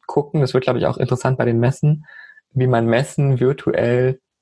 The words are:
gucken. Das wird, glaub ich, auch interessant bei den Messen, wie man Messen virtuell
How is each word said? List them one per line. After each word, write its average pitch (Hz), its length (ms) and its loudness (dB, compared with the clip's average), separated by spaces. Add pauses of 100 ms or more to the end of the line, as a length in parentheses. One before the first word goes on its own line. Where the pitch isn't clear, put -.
gucken. 147 340 -2
Das 127 120 -2
wird, 131 100 2
glaub 123 140 0
ich, - 80 -2
auch - 120 -2
interessant 131 400 -2
bei 117 80 0
den 117 140 0
Messen, 151 460 0 (460)
wie 127 160 0
man 117 180 2
Messen 135 540 0
virtuell 127 800 0 (220)